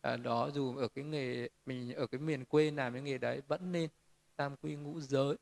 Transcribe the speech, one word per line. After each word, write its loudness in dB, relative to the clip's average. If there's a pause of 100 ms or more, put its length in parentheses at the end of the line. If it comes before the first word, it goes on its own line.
à, 0
đó 0
dù 0
ở 0
cái -6
nghề, -2 (180)
mình -6
ở -2
cái -4
miền -2
quê 6
làm 0
cái -6
nghề -2
đấy 0
vẫn -2
nên 2 (480)
tam -2
quy -4
ngũ -8
giới 4